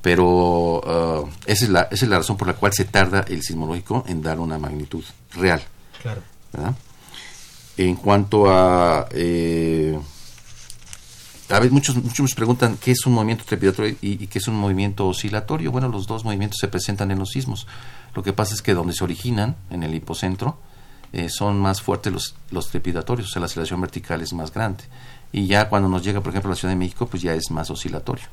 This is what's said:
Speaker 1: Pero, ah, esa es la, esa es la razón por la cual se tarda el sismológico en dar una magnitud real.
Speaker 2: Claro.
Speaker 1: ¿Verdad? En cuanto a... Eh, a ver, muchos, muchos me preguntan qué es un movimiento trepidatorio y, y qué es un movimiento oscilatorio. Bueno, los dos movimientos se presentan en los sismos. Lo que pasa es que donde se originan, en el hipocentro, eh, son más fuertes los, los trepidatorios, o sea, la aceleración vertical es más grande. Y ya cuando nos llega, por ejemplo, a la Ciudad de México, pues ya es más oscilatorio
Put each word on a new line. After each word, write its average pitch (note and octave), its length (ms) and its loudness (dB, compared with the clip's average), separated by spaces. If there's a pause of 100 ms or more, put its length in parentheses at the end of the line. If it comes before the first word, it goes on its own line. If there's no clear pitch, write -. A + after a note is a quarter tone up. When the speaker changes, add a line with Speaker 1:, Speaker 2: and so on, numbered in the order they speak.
Speaker 1:
Pero, F2 840 4
ah, D#2+ 440 -2 (160)
esa G#2+ 200 2
es G#2 40 2
la, F2 120 6
esa G#2 240 0
es A2 40 2
la F#2+ 80 4
razón G2 200 0
por F#2 100 -2
la F2+ 60 0
cual G2+ 180 2
se G2 140 0
tarda F#2+ 420 4
el E2 140 -4
sismológico E2+ 680 -4
en E2 140 -4
dar D#2+ 180 -2
una D#2+ 180 -4
magnitud D2+ 460 -8 (300)
real. F2 280 2 (400)
Speaker 2:
Claro. G#2+ 200 -8 (300)
Speaker 1:
¿Verdad? F2+ 220 -4 (1000)
En F2+ 200 4
cuanto G2+ 540 6
a... F2+ 640 6
Eh, E2 840 2 (1500)
a G2 100 4
ver, A#2+ 120 6
muchos, C#3 260 4
muchos B2 240 -2 (100)
me - 60 -4
preguntan A#2 400 2
qué - 160 0
es - 140 2
un B2+ 80 6
movimiento A2+ 300 0
trepidatorio G2 560 2
y, G2+ 220 -4
y G2 40 -10
qué G#2 120 -6
es - 100 -4
un A2+ 80 -2
movimiento G2+ 520 0
oscilatorio. G#2+ 640 -2
Bueno, B2+ 160 0
los G2 180 -4
dos A2 180 -6
movimientos G#2 360 -2
se - 80 -2
presentan G2+ 420 -2
en G2 80 0
los F#2+ 120 -4
sismos. B2+ 360 -4 (480)
Lo G2 80 -6
que G2 100 -2
pasa G#2+ 220 0
es - 80 -6
que G2+ 120 4
donde F2 180 -2
se E2+ 120 -2
originan, G#2+ 520 -2 (140)
en F2+ 140 -6
el D#2+ 100 -4
hipocentro, F#2 640 -4 (540)
eh, E2+ 160 -4
son G2+ 320 0
más F#2+ 200 0
fuertes F#2+ 320 -2
los, F#2 220 -6 (160)
los F2 200 -4
trepidatorios, F#2+ 580 -2
o - 40 -8
sea, F2+ 80 -4
la E2+ 60 -2
aceleración E2 340 -4
vertical E2 400 -6
es E2 120 -8
más D#2+ 200 -8
grande. G#2 320 -4 (480)
Y G2+ 140 -2
ya G#2 220 4
cuando G2+ 200 2
nos F#2 140 0
llega, G2+ 180 -2
por F#2+ 100 -4
ejemplo, F#2+ 200 -2
a F2+ 40 0
la - 40 -6
Ciudad F#2 140 -2
de F#2 60 0
México, F#2 280 -2
pues F#2 160 -6
ya E2+ 120 0
es D#2+ 180 -4
más D#2 180 -4
oscilatorio - 640 -6